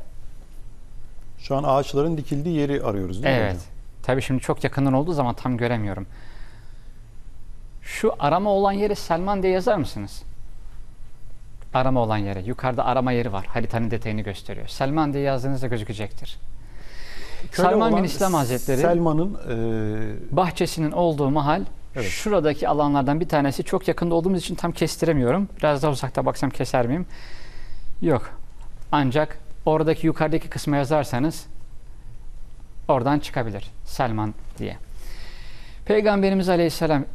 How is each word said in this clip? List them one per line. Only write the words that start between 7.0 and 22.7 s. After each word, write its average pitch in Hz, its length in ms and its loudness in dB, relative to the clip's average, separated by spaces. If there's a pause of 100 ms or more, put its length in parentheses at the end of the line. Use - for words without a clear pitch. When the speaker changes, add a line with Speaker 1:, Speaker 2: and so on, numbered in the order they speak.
Speaker 2:
Şu - 380 0
arama 180 300 2
olan 196 220 4
yere 202 240 0
Selman 185 480 0
diye 185 100 4
yazar 196 240 2
mısınız? - 460 -4 (1500)
Arama 131 260 4
olan 110 180 2
yere. 101 240 -2
Yukarıda 120 440 -2
arama 127 260 2
yeri 120 220 0
var. 95 120 -2
Haritanın 113 460 0
detayını 107 300 -2
gösteriyor. 104 460 -6
Selman 143 460 0
diye 139 100 0
yazdığınızda 135 440 2
gözükecektir. 107 720 -2 (1120)
Speaker 1:
Köle 180 160 4
Speaker 2:
Salman 220 220 6
bin 214 60 4
Speaker 1:
olan 196 80 4
Speaker 2:
İslam 185 300 2
Hazretleri 127 480 2
Speaker 1:
Selman'ın, 170 520 4
e, 110 1000 -2
Speaker 2:
bahçesinin 160 560 0
olduğu 156 380 2
mahal 151 340 2 (320)
Speaker 1:
Evet. 120 140 -2
Speaker 2:
şuradaki 156 580 2
alanlardan 143 520 4